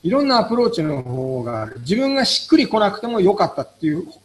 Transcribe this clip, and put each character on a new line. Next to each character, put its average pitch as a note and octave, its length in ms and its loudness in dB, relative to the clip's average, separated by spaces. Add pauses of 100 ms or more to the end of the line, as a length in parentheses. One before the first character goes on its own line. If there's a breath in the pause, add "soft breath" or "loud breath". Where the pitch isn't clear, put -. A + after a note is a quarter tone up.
い E3 60 0
ろ C4+ 120 2
ん C#4 60 2
な B3+ 100 4
ア G#3+ 80 4
プ A#3 100 -2
ロ A#3+ 120 2
ー - 20 2
チ - 120 -2
の D3 200 -2
方 B2 100 -10
法 C3 320 -4
が A#2 180 -6
あ A2 40 -6
る。 A2 140 -14
自 C3+ 160 -2
分 C4+ 200 0
が C4 80 2
し - 220 -2
っ - 20 -18
く D#4+ 100 6
り C4 100 4
こ A3 120 0
な G3+ 120 4
く - 100 -10
て A#3 60 -6
も A3 120 -2
良 F#3+ 140 4
か F3 120 2
っ - 100 -6
た C3+ 80 -4
っ - 160 -14
て D#3+ 60 -6
い D3+ 80 2
う E3+ 120 -4 (200)